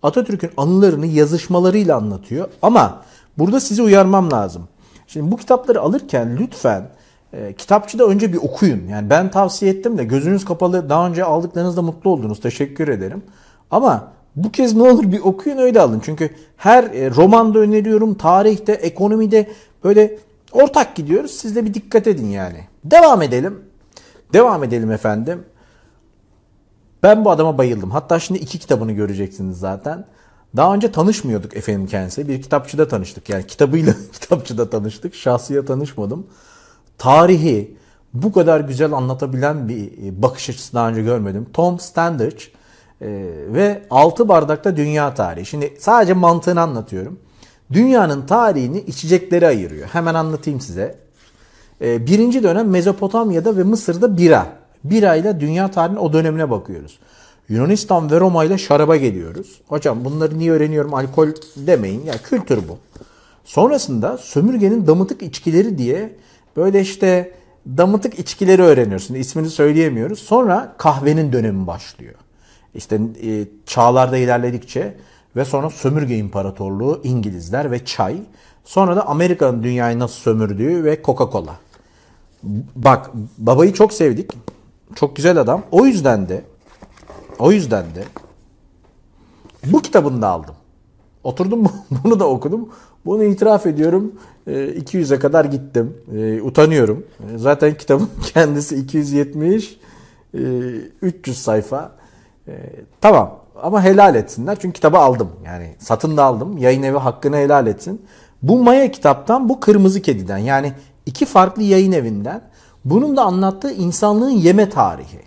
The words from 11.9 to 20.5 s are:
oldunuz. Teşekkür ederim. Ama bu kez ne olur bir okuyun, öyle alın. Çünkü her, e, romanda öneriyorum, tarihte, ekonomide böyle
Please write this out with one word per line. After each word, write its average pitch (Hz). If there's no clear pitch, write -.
oldunuz. 110
Teşekkür 139
ederim. 117
Ama 170
bu 185
kez 240
ne 226
olur 233
bir 196
okuyun, 196
öyle 247
alın. 113
Çünkü 156
her, 240
e, 131
romanda 214
öneriyorum, 214
tarihte, 202
ekonomide 208
böyle 214